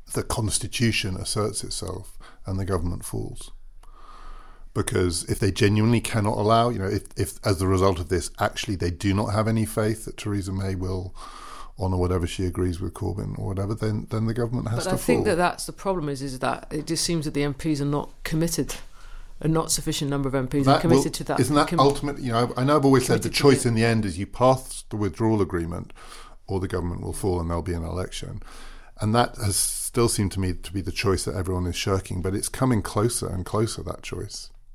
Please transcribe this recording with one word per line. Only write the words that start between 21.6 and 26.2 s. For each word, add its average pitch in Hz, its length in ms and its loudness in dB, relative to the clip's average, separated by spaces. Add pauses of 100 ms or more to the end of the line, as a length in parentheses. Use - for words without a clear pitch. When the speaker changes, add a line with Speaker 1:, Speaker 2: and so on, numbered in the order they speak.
Speaker 2:
Com- 170 120 2
Speaker 1:
ultimate, 139 380 4
you 123 140 -2
know, 117 240 2
I, - 40 -2
I 127 40 2
know 147 120 6
I've 143 80 4
always 135 220 8
said 113 160 2
the 117 60 -2
Speaker 2:
committed - 60 -6
to - 80 0
Speaker 1:
choice 139 200 8
Speaker 2:
the 127 60 4
Speaker 1:
in 117 60 2
the 113 100 4
end 113 200 4
is 90 140 -4
you 98 80 -4
pass - 640 2
the 110 60 -6
withdrawal 107 440 2
agreement 87 520 -2 (540)